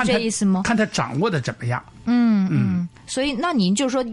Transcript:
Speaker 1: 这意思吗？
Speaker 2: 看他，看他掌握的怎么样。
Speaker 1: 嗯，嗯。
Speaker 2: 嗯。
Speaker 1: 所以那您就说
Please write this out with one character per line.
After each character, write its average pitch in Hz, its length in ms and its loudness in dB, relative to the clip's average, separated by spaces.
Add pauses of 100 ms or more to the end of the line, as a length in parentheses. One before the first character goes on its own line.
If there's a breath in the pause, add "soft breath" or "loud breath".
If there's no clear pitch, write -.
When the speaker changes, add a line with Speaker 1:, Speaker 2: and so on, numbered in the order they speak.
Speaker 1:
这 233 140 2
意 226 100 -2
思 208 160 -2
吗？ 190 180 2
Speaker 2:
看 226 120 0
他， 208 100 2
看 - 40 -4
他 - 60 -10
掌 123 240 -2
握 220 100 0
的 156 120 -2
怎 110 180 -6
么 120 60 -10
样。 120 180 -4 (220)
Speaker 1:
嗯， 226 440 2
嗯。 - 20 -4
Speaker 2:
嗯。 170 380 0 (160)
Speaker 1:
所 262 180 -4
以 285 100 -2
那 330 180 -2
您 202 240 2
就 262 140 0
说 254 120 0 (120)